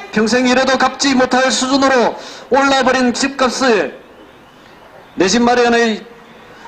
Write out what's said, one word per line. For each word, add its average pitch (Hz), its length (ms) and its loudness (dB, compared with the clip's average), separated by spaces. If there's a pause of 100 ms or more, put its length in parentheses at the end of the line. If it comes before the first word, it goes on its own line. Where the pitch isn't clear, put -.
(140)
평생 233 340 0
일해도 254 300 2
갚지 262 360 -2
못할 254 380 0
수준으로 262 640 0 (340)
올라버린 262 640 2
집값을 240 880 -2 (1120)
내 180 120 0
집 233 160 0
마련의, 233 600 0 (640)